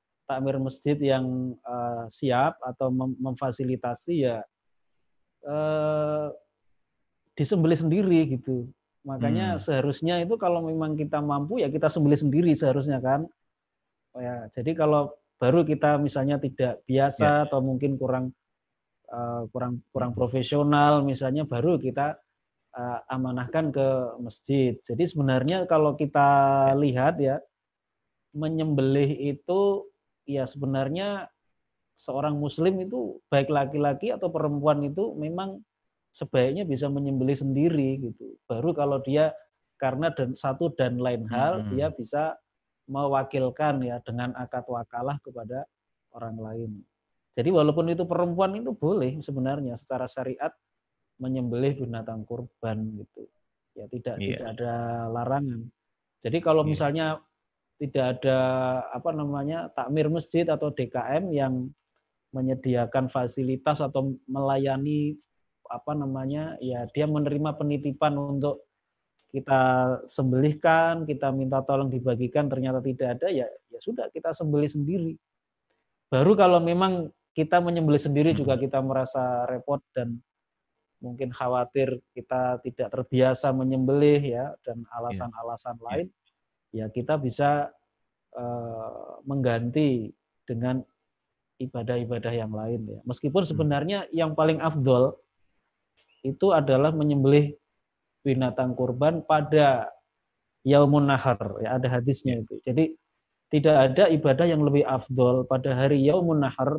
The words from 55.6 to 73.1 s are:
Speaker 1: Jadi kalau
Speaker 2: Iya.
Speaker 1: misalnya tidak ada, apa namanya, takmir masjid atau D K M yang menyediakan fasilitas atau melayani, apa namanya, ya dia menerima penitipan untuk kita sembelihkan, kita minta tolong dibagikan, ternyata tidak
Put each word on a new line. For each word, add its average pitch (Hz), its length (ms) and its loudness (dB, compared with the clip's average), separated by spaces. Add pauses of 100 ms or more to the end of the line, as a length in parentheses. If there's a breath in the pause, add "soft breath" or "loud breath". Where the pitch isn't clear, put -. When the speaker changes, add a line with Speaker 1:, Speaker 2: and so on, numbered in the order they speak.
Speaker 1:
Jadi 123 240 -2
kalau 156 220 4
Speaker 2:
Iya. 151 100 0
Speaker 1:
misalnya 156 320 0 (720)
tidak 131 420 -2
ada, 131 180 2 (540)
apa 123 220 -4
namanya, 147 580 -4
takmir 143 380 0
masjid 165 340 0
atau 151 240 0
D 139 220 -4
K 123 100 -4 (160)
M 180 160 -2
yang 131 380 -2 (640)
menyediakan 131 720 0
fasilitas 131 720 -2
atau 135 340 -2 (140)
melayani, 139 880 -2 (480)
apa 135 320 -8
namanya, 139 640 -6
ya 120 320 -6
dia 151 160 0
menerima 147 480 -2
penitipan 147 640 0
untuk 143 480 -4 (640)
kita 135 280 2 (440)
sembelihkan, 151 1000 2
kita 135 260 -2
minta 135 320 -2
tolong 139 240 0
dibagikan, 127 600 -2
ternyata 131 320 -2
tidak 123 340 -2